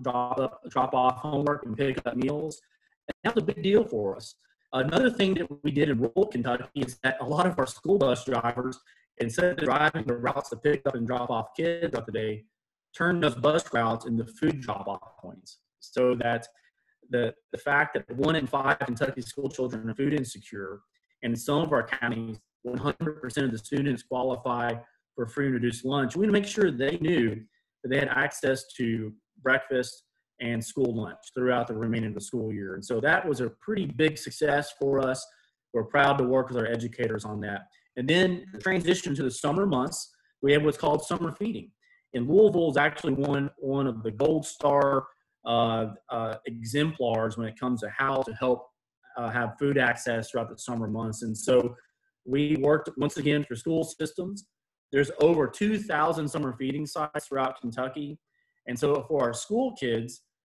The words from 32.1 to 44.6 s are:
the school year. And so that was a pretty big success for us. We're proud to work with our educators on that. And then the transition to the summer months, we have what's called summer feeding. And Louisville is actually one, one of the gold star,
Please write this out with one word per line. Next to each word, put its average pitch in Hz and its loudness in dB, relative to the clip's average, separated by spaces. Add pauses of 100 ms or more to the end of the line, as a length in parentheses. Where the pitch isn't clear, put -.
the 101 -10
school 110 -6
year. 98 -6
And 98 -10
so 113 -2
that 160 2
was 143 -2
a 120 -2 (120)
pretty 202 -4
big 156 0
success 147 -2
for 139 0
us. 131 -2 (480)
We're 113 0
proud 139 4
to 131 2
work 127 2
with 127 -4
our 113 0
educators 113 -4
on 104 -6
that. 101 -6 (280)
And 127 -2
then 180 4
the 208 -14
transition 180 0
to 143 -2
the 127 0
summer 156 0
months, 147 -2 (300)
we 139 4
have 143 6
what's 151 2
called 147 0
summer 165 -4
feeding. 208 -6 (420)
And 120 -2
Louisville 175 6
is 139 2
actually 151 2
one, 139 0
one 139 0
of 113 -4
the 113 -2
gold 151 2
star, 139 2 (380)